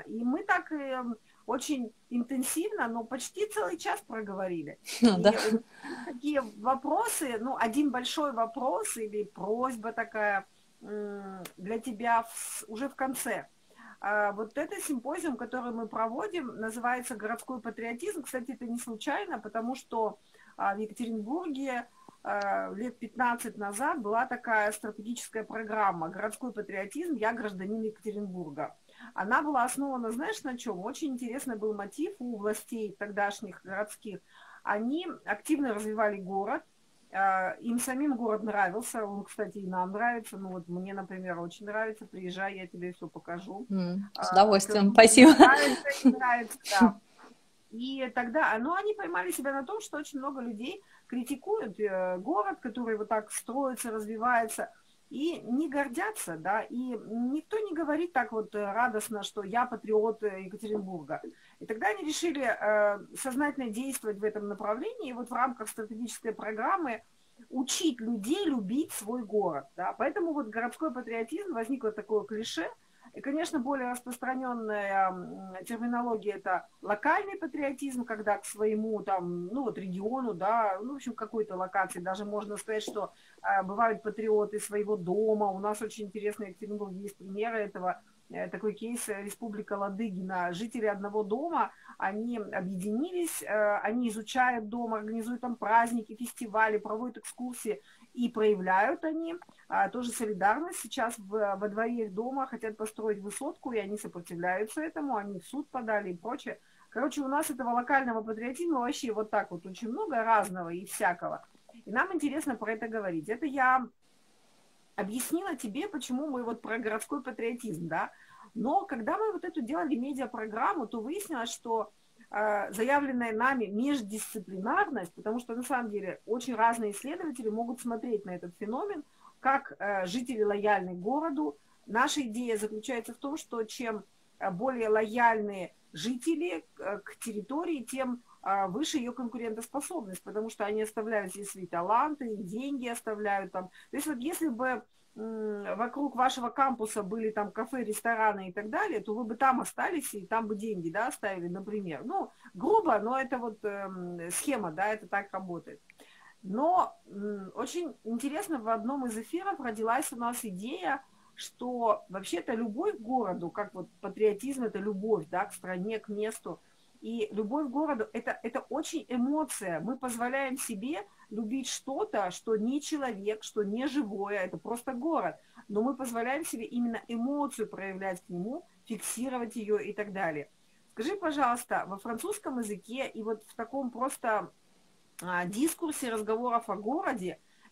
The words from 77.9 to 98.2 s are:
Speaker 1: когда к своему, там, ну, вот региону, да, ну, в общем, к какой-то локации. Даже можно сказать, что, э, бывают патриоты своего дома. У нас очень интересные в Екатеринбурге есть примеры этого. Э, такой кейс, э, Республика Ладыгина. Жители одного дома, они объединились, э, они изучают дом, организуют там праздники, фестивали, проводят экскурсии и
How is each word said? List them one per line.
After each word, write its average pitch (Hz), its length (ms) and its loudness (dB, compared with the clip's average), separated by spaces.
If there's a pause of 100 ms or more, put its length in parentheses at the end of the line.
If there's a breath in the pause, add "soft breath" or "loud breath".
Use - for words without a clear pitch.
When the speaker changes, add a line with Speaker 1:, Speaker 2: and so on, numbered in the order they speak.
Speaker 1:
когда 214 320 2
к - 80 -12
своему, 214 580 0
там, 175 440 -2
ну, 247 160 -4
вот 214 160 -2
региону, 208 540 -2
да, 196 500 2
ну, 254 100 -6
в - 40 -8
общем, 254 160 -8
к - 40 -10
какой-то 214 380 -4
локации. 185 460 0
Даже 190 240 -4
можно 208 320 -4
сказать, 214 260 -2
что, - 300 -4 (300)
э, 196 200 4
бывают 208 400 2
патриоты 214 560 2
своего 208 380 -2
дома. 208 540 2
У 190 80 -4
нас 208 220 -2
очень 214 260 -6
интересные 208 400 -4
в - 40 -10
Екатеринбурге 202 520 -8
есть 202 140 -10
примеры 208 420 -2
этого. 185 420 -2 (280)
Э, 180 200 -4
такой 196 240 -2
кейс, 233 360 -6
э, 202 140 -4
Республика 208 540 -6
Ладыгина. 190 760 -2
Жители 220 340 -4
одного 208 360 0
дома, 247 480 0 (260 soft breath)
они 214 420 -2
объединились, 214 1040 -2
э, 208 400 4
они 233 260 0
изучают 226 600 2
дом, 233 260 -2
организуют 220 460 -4
там 247 140 -4
праздники, 226 600 4
фестивали, 220 640 2
проводят 220 420 -4
экскурсии 240 600 -6 (320)
и 240 160 0